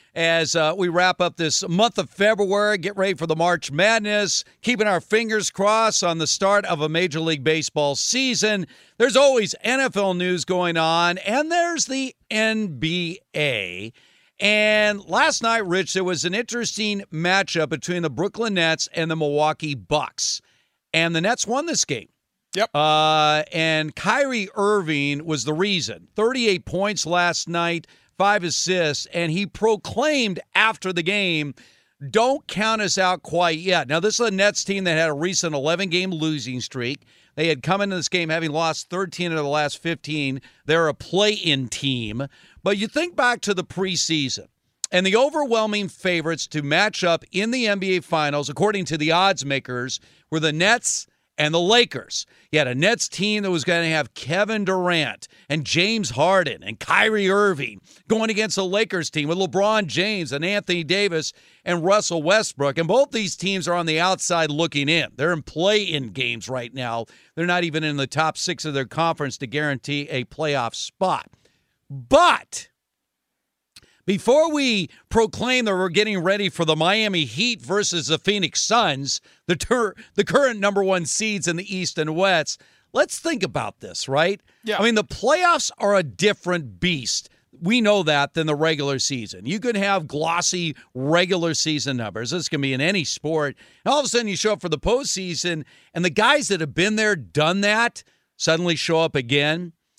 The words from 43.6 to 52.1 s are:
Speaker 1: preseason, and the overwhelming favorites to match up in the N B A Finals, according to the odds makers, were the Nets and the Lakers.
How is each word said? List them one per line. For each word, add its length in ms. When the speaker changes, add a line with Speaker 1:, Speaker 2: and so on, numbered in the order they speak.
Speaker 1:
preseason, 840
and 140
the 120
overwhelming 720
favorites 600
to 140
match 420
up 180
in 180
the 160
N 140
B 180
A 20
Finals, 480
according 380
to 100
the 160
odds 320
makers, 560
were 100
the 140
Nets 520
and 140
the 80
Lakers. 640